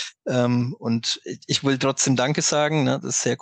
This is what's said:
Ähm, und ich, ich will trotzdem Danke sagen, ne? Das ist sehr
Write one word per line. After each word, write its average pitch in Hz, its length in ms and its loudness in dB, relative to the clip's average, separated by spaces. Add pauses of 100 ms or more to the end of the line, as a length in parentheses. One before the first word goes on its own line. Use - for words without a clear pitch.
(260)
Ähm, 123 520 0
und 117 460 -2
ich, - 220 -10
ich - 180 -4
will 135 140 2
trotzdem 135 380 2
Danke 143 260 0
sagen, 151 420 2
ne? 131 160 2
Das 127 160 -4
ist - 60 -2
sehr 123 200 0